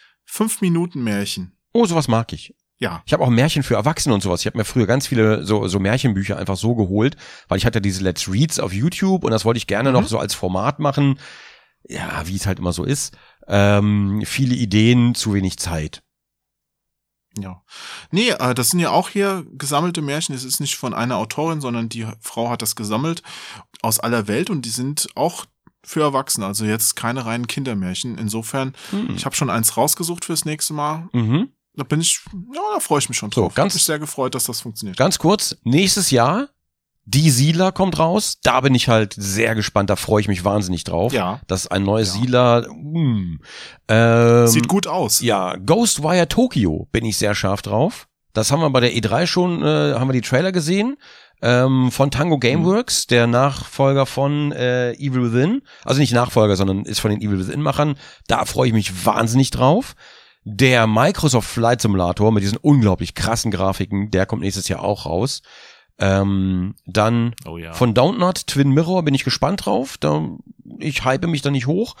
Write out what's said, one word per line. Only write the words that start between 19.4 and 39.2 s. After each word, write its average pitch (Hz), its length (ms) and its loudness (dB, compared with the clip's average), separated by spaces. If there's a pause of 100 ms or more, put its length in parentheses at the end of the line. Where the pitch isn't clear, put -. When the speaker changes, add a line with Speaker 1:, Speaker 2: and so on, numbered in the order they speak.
Speaker 1:
gesammelte 151 500 -2
Märchen. 147 320 -4
Es 127 100 -10
ist 127 160 -6
nicht 143 160 -6
von - 180 -8
einer 120 220 -4
Autorin, 147 440 -4
sondern 120 280 -6
die 113 180 -10 (140)
Frau 117 300 -6
hat 117 120 -4
das 110 120 -4
gesammelt 120 480 -4 (600)
aus 113 180 -2
aller 117 280 -2
Welt 127 220 -2
und 156 140 -4
die 117 60 -8
sind 127 440 -6
auch - 320 -4 (380)
für - 180 -4
Erwachsene, 135 440 -2
also 101 180 -4
jetzt 107 320 0
keine 123 280 -4
reinen 117 220 -4
Kindermärchen. 107 720 -6
Insofern, 113 560 -4 (160)
Speaker 2:
Hm. 202 240 -4
Speaker 1:
ich - 100 -8
hab - 120 -6
schon 131 140 -2
eins 110 260 -2
rausgesucht 165 480 -2
fürs 165 200 -4
nächste 156 300 -6
Mal. 156 380 -6
Speaker 2:
Mhm. 123 400 0 (260)
Speaker 1:
Da - 60 -4
bin 151 160 0
ich, - 200 -2 (340)
ja, 320 60 -8 (140)
da - 60 -2
freue - 180 0
ich 135 100 -2
mich 123 80 -6
schon 107 160 -6
Speaker 2:
So, 120 100 2
Speaker 1:
drauf. 87 120 -2
Speaker 2:
ganz 196 180 0
Speaker 1:
Hab - 40 -4
mich - 80 0
sehr 151 140 -2
gefreut, 139 360 -4
dass 127 100 -2
das 120 160 -6
funktioniert. 107 380 -10
Speaker 2:
Ganz 139 200 2
kurz, - 460 0
nächstes 185 460 2
Jahr, 143 380 2 (640)
Die 147 200 6
Siedler 165 420 4
kommt 185 260 0
raus. 170 440 0
Da 127 180 4
bin 131 140 4
ich 123 140 2
halt 110 280 4
sehr 107 380 0